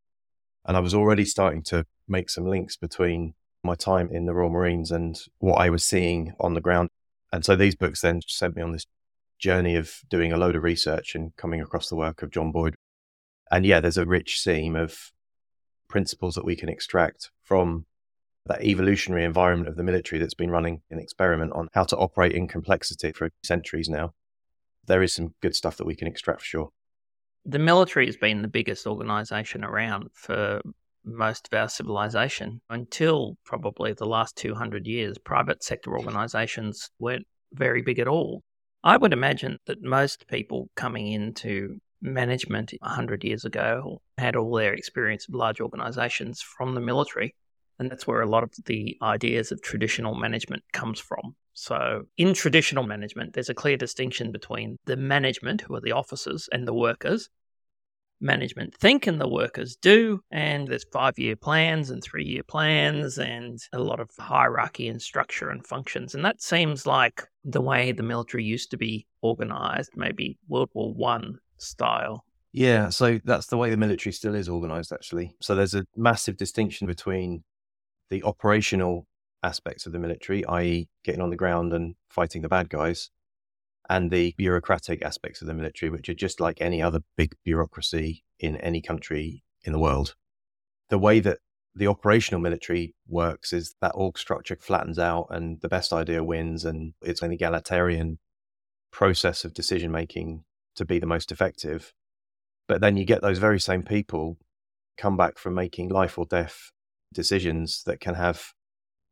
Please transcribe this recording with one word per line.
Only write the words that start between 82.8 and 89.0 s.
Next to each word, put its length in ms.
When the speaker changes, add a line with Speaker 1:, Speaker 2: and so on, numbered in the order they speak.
Speaker 1:
and 220
the 260
bureaucratic 640
aspects 380
of 80
the 60
military, 340
which 220
are 40
just 240
like 220
any 220
other 180
big 180
bureaucracy 800
in 180
any 260
country 600